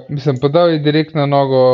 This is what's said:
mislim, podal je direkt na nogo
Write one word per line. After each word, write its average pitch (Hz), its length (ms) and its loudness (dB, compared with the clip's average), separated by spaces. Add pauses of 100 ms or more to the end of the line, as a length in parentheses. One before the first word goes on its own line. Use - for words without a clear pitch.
mislim, 143 300 -4
podal 151 340 0
je 156 100 -2
direkt 151 340 -2
na 147 100 -2
nogo 139 340 0 (160)